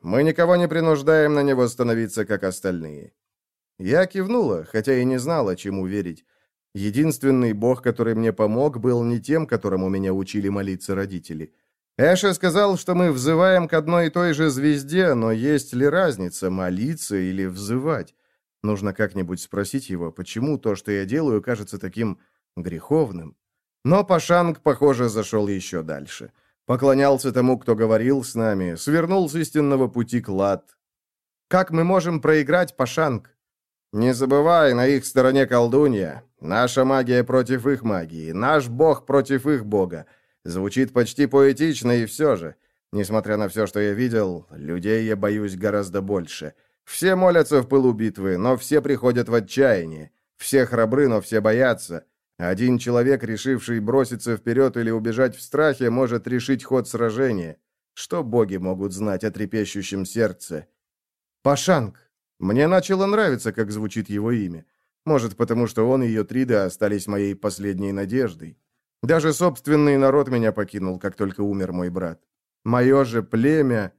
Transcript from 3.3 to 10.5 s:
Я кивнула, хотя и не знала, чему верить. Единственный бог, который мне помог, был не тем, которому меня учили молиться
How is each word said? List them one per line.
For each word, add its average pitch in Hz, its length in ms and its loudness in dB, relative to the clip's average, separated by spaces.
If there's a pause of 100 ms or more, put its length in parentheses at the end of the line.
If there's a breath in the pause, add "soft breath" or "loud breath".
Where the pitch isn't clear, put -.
Я 135 280 0
кивнула, 185 580 -2
хотя 110 340 -2
и 123 60 0
не 127 140 0
знала, 127 360 -2
чему 95 320 -6
верить. 92 380 -6 (500)
Единственный 123 800 0
бог, 120 300 0
который 113 320 0
мне 113 180 0
помог, 117 480 0
был 120 240 0
не 120 160 0
тем, 156 260 -2
которому 95 420 -2
меня 95 240 -2
учили 98 360 -2
молиться 98 460 -4